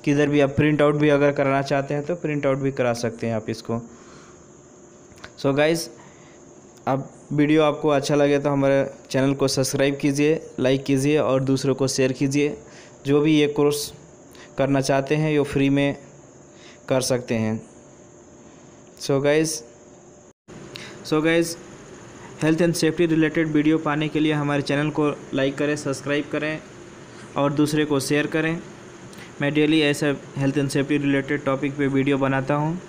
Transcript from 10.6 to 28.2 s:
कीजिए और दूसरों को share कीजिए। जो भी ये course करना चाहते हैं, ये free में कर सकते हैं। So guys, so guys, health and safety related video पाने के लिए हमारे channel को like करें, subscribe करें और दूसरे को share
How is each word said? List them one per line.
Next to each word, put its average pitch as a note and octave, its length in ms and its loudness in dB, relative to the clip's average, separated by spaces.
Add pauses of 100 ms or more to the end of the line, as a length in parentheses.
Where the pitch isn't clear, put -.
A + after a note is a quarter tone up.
कीजिए C#3 340 2
और C3 260 2
दूसरों C3+ 320 0
को C3+ 120 0
share C3 240 0
कीजिए। C#3+ 460 0 (480)
जो C#3+ 160 4
भी D#3 160 4
ये D3 100 4
course D3 440 0 (680)
करना C3+ 240 2
चाहते C#3 340 0
हैं, D#3 160 0
ये C#3+ 120 2
free C#3 260 0
में C#3 280 2 (920)
कर C3 120 2
सकते B2 340 -2
हैं। A2 260 -2 (1400)
So C#3 220 0
guys, D#3 400 0 (1400)
so D#3 180 0
guys, E3 340 0 (840)
health D#3+ 160 2
and E3+ 140 4
safety D#3+ 320 2
related D#3+ 420 2
video D3+ 300 2
पाने D3+ 320 -2
के D3+ 100 -2
लिए D#3 140 2
हमारे C#3+ 280 0
channel D3 280 0
को D3 200 0 (240)
like C3+ 240 0
करें, D3 180 0
subscribe C#3+ 560 -4
करें D#3 280 -4 (800)
और C#3+ 160 2
दूसरे D3+ 320 2
को D3 140 0
share D3 280 0